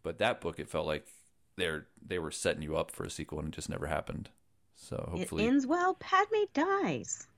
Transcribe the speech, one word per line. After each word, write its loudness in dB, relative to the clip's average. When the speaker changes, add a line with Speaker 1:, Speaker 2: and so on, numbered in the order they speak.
Speaker 1:
But -6
that 2
book, -4
it -6
felt 0
like -2
they're, -2
they -2
were -2
setting 0
you -2
up 0
for -6
a -6
sequel, -6
and -4
it -8
just -8
never -4
happened. -4
So -6
hopefully 0
Speaker 2:
It 4
ends 4
well. 4
Padme 2
dies. 0